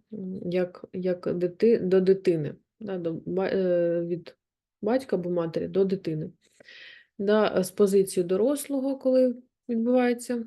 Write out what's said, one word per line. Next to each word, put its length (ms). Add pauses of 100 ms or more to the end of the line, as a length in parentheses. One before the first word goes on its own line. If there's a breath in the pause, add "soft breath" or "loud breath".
(120)
м, 280 (100)
як, 420
як 420
дити-, 440
до 220
дитини, 540 (260)
да, 180
до 140 (140)
ба-, 260
е, 540
від 300 (460)
батька 340
або 140
матері 380
до 160
дитини. 460 (880 loud breath)
Да, 460
з 60
позиції 540
дорослого, 720
коли 400 (320)
відбувається, 800